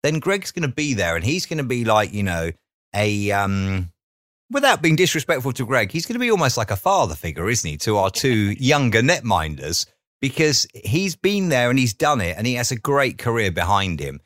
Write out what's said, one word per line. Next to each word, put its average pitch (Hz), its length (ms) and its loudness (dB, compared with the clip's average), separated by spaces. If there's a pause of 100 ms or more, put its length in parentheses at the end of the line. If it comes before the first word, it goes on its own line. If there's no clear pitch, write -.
Then 156 160 0
Greg's 190 320 -2
gonna 160 160 -4
be 147 260 -2
there 85 220 0
and 82 100 -2
he's 170 220 -2
gonna 156 160 -4
be 120 220 -2
like, 107 280 4
you 104 80 -2
know, 85 300 -2 (440)
a, 104 360 0
um, 98 600 0 (600)
without 262 320 2
being 160 120 4
disrespectful 147 580 0
to 123 120 -4
Greg, 113 260 0
he's 165 140 -6
gonna 226 140 -6
be 247 100 0
almost 165 280 2
like 113 120 -2
a 101 60 0
father 143 400 0
figure, 85 340 -4
isn't 117 200 -2
he, 73 80 -8
to 107 200 0
our 95 140 2
two 110 400 0
<laughs> - 80 -6
younger 127 420 4
netminders, 82 840 -2 (340)
because 143 520 0
he's 160 420 -2
been 196 340 0
there 123 220 2
and 131 60 2
he's 123 160 2
done 147 280 2
it 85 160 -2
and 110 100 -2
he 127 80 0
has 120 160 -4
a 123 60 -4
great 139 400 0
career 113 340 0
behind 90 480 0
him. 69 260 -10